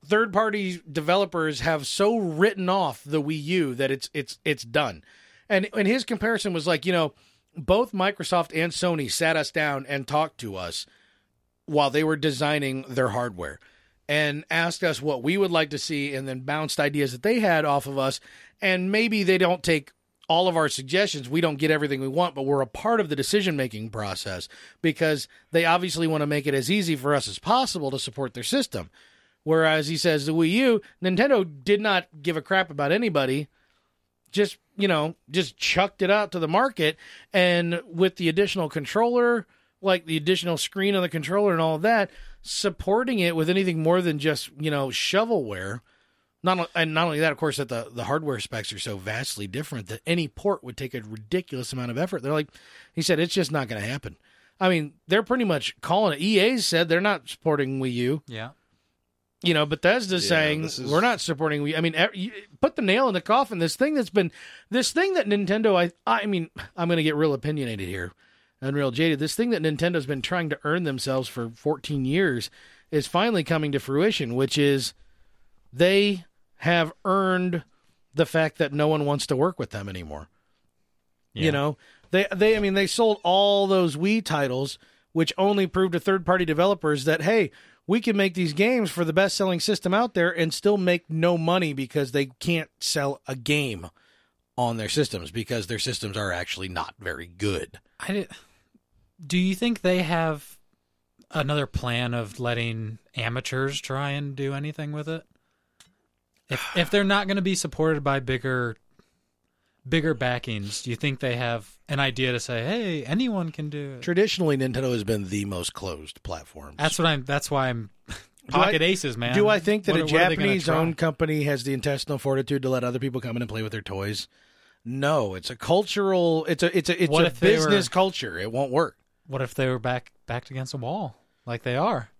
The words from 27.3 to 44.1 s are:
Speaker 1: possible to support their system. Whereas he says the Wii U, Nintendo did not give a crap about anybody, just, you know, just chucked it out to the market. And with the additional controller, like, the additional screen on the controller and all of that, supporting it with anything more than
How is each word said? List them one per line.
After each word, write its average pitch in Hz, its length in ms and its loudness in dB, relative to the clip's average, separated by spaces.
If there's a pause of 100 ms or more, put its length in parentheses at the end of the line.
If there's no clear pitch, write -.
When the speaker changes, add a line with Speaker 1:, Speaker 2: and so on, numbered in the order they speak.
Speaker 1:
possible 190 500 0
to 135 80 -6
support 127 360 -8
their 120 100 -10
system. 120 460 -2 (540)
Whereas 156 420 4
he 160 100 -4
says 151 300 2
the 156 80 0
Wii 165 160 4
U, 233 320 4 (180)
Nintendo 190 480 4 (160)
did 208 160 4
not 196 280 0 (120)
give 156 160 -2
a 156 60 -6
crap 190 280 0
about 143 200 -2
anybody, 147 560 0 (840)
just, 202 260 0 (180)
you 202 120 2
know, 160 260 0 (160)
just 151 260 -2
chucked - 460 0
it 185 80 2
out 208 220 2
to 180 80 -4
the 160 80 -2
market. 175 480 2 (360)
And 175 540 2
with 180 300 0
the 170 120 2
additional 180 400 0
controller, 233 800 0 (340)
like, 185 260 2
the 160 100 2
additional 170 400 0
screen 196 400 0
on 185 60 2
the 180 60 0
controller 180 440 2
and 165 80 2
all 160 160 2
of 160 60 -4
that, 214 280 2 (320)
supporting 220 800 0
it 170 160 2
with 160 120 2
anything 180 320 2
more 170 220 4
than 160 160 0